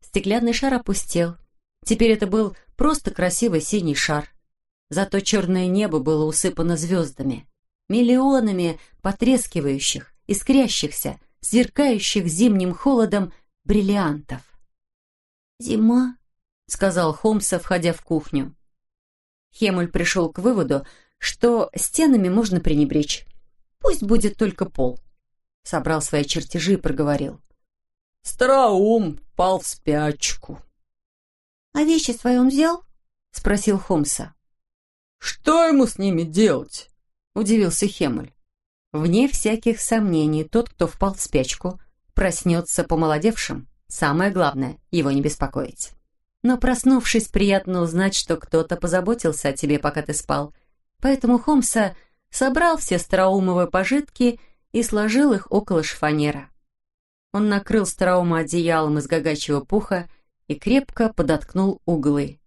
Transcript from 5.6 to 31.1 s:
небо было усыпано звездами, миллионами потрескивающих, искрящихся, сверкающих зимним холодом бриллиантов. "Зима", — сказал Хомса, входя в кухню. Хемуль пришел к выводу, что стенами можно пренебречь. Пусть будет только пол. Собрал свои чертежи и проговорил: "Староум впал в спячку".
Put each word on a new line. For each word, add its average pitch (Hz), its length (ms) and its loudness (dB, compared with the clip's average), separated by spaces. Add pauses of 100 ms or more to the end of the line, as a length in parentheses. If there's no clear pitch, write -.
небо 180 320 0
было 151 260 0
усыпано 170 500 -2
звездами, 156 720 -4 (400)
миллионами 233 880 2 (240)
потрескивающих, 175 1120 -2 (140)
искрящихся, 202 920 0 (220)
сверкающих 226 880 0
зимним 185 460 2
холодом 220 580 0 (320)
бриллиантов. 185 760 0 (1160)
"Зима", — 240 580 2 (500)
сказал 175 460 0
Хомса, 208 440 0
входя 175 360 -2
в - 80 -10
кухню. 151 520 -4 (1000)
Хемуль 185 340 0
пришел 170 420 -2
к - 100 -12
выводу, 170 460 0 (340)
что - 540 0
стенами 247 540 2
можно 190 320 0
пренебречь. 147 680 0 (540)
Пусть - 240 0
будет 208 320 2
только - 300 -2
пол. 127 340 -4 (640)
Собрал 156 380 -2
свои 147 240 -2
чертежи 165 480 -2
и 185 40 2
проговорил: 143 600 -2 (840)
"Староум 220 960 2
впал 185 420 -2
в - 60 -10
спячку". - 920 -4 (1120)